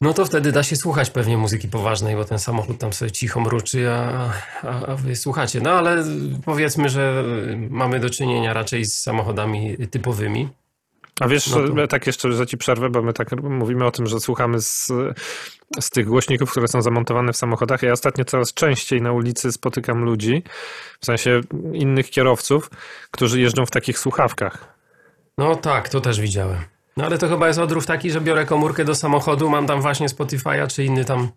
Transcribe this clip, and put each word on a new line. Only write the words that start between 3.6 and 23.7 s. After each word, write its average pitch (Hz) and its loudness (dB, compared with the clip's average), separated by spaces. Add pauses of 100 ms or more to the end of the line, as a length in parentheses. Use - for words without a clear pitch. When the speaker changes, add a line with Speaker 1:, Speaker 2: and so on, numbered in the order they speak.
Speaker 1:
a, 120 -2 (320)
a, 123 -6
a 135 -4
wy 131 -4
słuchacie. 131 -2
No 143 2
ale 170 4 (400)
powiedzmy, 151 2
że, 135 0 (260)
y, 110 -6
mamy 127 0
do 120 0
czynienia 120 0
raczej 113 -2
z 107 -4
samochodami 107 -2 (140)
typowymi. 110 -4 (720)
Speaker 2:
A 123 4
wiesz, 139 2
Speaker 1:
No 127 2
to 143 2
Speaker 2:
że, 147 2
tak - 0
jeszcze, 127 0
że 120 2
ci 120 -6
przerwę, 127 2
bo 120 2
my 117 0
tak 120 -4
mówimy 127 0
o 120 4
tym, 120 -2
że 110 -2
słuchamy 120 0
z, - -4 (920)
z - -4
tych 113 2
głośników, 127 2
które 117 2
są 123 2
zamontowane 120 2
w - -6
samochodach. 120 0
Ja 123 4
ostatnio 127 0
coraz 127 0
częściej 131 2
na 120 0
ulicy 120 0
spotykam 120 -2
ludzi, 117 2 (580)
w - -8
sensie 120 4 (320)
innych 135 2
kierowców, 131 2 (400)
którzy 123 2
jeżdżą 123 4
w - -10